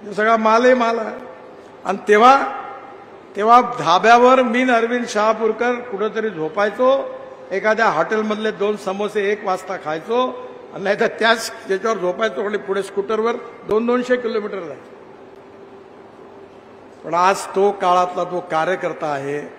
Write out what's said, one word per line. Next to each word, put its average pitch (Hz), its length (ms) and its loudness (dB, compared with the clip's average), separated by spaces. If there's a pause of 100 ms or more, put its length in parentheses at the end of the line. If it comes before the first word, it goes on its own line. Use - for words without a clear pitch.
हे 202 120 -12
सगळा 220 220 2
मालही 226 380 4
माल 233 240 0
आहे. 214 180 -8 (680)
आणि 190 140 -4 (100)
तेव्हा, 247 380 6 (920)
तेव्हा 226 240 6
धाब्यावर 233 840 4
मी 247 220 0
न 254 60 2
अरविंद 233 380 0
शहापूरकर 226 640 0
कुठंतरी 220 580 -4
झोपायचो, 208 840 -2 (360)
एखाद्या 214 340 2
हॉटेलमधले 214 640 0
दोन 202 260 -2
समोसे 202 560 -4
एक 214 120 -4
वाजता 185 400 -4
खायचो, 196 640 -4 (260)
आणि 165 100 -10
नाही 202 160 0
तर 226 60 4
त्याच 226 440 0
त्याच्यावर 196 480 -4
झोपायचो 196 480 -2
आणि 208 120 -4
पुढे 196 240 -4
स्कूटरवर 220 500 -2 (360)
दोन 226 180 0
दोनशे 247 300 2
किलोमीटर 208 440 -4
जायचो. 143 360 -14 (2000)
पण 160 100 -6
आज 185 220 4 (180)
तो 196 160 4
काळातला 180 540 0
तो 175 160 -6 (100)
कार्यकर्ता 160 560 -2
आहे 143 340 -4 (180)